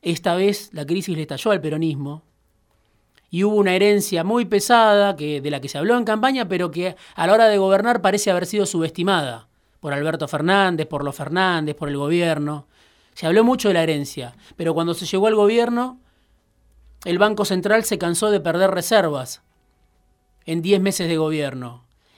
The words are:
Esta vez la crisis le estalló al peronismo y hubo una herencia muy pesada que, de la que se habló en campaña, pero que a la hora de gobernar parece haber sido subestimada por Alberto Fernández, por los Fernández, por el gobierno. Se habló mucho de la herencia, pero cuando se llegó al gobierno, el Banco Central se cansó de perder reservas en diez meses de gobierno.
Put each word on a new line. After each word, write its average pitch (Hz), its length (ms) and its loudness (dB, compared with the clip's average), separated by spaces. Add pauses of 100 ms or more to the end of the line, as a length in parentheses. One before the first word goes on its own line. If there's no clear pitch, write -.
Esta 170 320 -2
vez 202 360 0
la 151 140 -10
crisis 175 300 -4
le 156 80 -6
estalló 147 260 -6
al 190 120 2
peronismo 151 600 -4 (1080)
y 175 120 0
hubo 208 120 2
una 196 180 4
herencia 196 500 2
muy 226 220 0
pesada 208 720 4
que, 147 260 -6
de 143 80 -4
la 143 100 -4
que 135 80 -10
se 139 120 -10
habló 214 180 2
en 240 60 -2
campaña, 226 440 0
pero 175 220 -2
que 175 260 -6 (200)
a 165 100 -2
la 185 80 6
hora 226 140 8
de 208 100 4
gobernar 196 460 2
parece 202 260 0
haber 180 160 0
sido 202 220 -2
subestimada 165 800 -2 (320)
por 143 140 -6
Alberto 147 340 -4
Fernández, 170 580 0
por 143 180 -6
los 143 120 -6
Fernández, 165 600 -2
por 147 140 -8
el 143 80 -4
gobierno. 151 720 -2 (480)
Se - 100 -8
habló 185 180 4
mucho 247 260 2
de 190 40 2
la 170 80 2
herencia, 147 540 -4 (200)
pero 165 200 -2
cuando 165 180 -2
se 170 140 -8
llegó 196 180 0
al 220 100 4
gobierno, 233 640 2 (1040)
el 175 140 -4
Banco 208 280 2
Central 196 380 0
se 214 140 -4
cansó 170 320 -2
de 202 100 2
perder 170 300 0
reservas 170 720 0 (1040)
en 165 160 -4
diez 190 180 2
meses 185 280 -2
de 165 100 0
gobierno. 135 680 -4 (340)